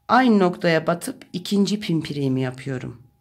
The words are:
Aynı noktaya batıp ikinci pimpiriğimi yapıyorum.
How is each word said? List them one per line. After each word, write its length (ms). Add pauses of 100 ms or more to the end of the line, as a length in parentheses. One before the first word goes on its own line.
Aynı 320
noktaya 480
batıp 460
ikinci 460
pimpiriğimi 600
yapıyorum. 600 (200)